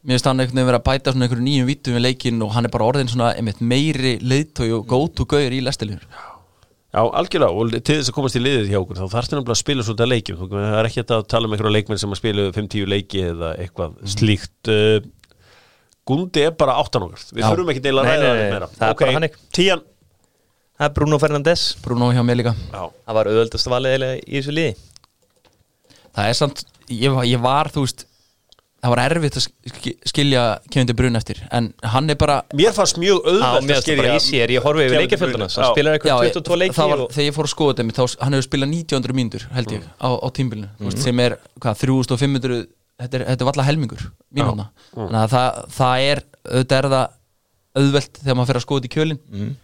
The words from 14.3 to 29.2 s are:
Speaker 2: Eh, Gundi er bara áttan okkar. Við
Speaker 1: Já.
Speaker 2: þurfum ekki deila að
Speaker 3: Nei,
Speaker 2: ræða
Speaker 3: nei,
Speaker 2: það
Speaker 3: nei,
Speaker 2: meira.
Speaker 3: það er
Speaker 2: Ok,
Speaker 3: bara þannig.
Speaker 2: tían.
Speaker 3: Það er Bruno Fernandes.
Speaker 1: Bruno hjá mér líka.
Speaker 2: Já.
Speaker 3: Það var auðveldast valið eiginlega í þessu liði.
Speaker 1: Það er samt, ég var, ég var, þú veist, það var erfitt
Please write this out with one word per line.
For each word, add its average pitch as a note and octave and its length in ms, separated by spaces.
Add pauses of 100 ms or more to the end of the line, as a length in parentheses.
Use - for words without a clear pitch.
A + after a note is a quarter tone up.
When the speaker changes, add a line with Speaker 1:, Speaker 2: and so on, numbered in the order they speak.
Speaker 2:
Eh, G#2+ 320 (1040)
Gundi E3+ 400
er E3 60
bara C#3 280
áttan B2 240
okkar. E2+ 160 (140)
Við - 80
Speaker 1:
Já. A2 100
Speaker 2:
þurfum F3 180
ekki B2+ 120
deila C3+ 200
að - 20
Speaker 3:
Nei, B2+ 120
Speaker 2:
ræða D3+ 40
Speaker 3:
nei, C3 100
Speaker 2:
það A#2 100
Speaker 3:
nei, G2+ 100
Speaker 2:
meira. G2 180
Speaker 3:
það - 200
er - 20
Speaker 2:
Ok, A2 100
Speaker 3:
bara C3 120
þannig. D#3 220 (180)
Speaker 2:
tían. F3 300 (1000)
Speaker 3:
Það D3 60
er D3 80
Bruno D3+ 240
Fernandes. D3 640
Speaker 1:
Bruno B2 280
hjá B2 140
mér A#2+ 160
líka. A#2 140 (180)
Speaker 2:
Já. F#2 180 (160)
Speaker 3:
Það A2+ 80
var A2 120
auðveldast A2+ 420
valið B2+ 240
eiginlega C3 320
í - 160
þessu C#3+ 140
liði. D3+ 220 (1400)
Speaker 1:
Það G#2 120
er A#2 60
samt, - 300 (240)
ég B2+ 260
var, B2 100
ég B2 160
var, C#3 280
þú D3 160
veist, - 200 (800)
það B2 80
var A#2+ 140
erfitt D#3 320